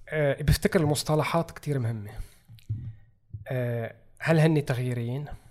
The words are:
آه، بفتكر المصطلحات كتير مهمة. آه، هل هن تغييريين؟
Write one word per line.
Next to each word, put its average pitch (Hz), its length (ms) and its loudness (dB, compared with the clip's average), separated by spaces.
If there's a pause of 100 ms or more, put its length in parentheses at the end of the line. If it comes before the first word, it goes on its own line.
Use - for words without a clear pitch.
آه، 147 340 0
بفتكر 170 380 4
المصطلحات 156 680 2
كتير 143 280 -4
مهمة. 113 320 -4 (1400)
آه، 120 460 -2 (240)
هل 160 200 4
هن 156 260 6
تغييريين؟ 123 600 -4 (260)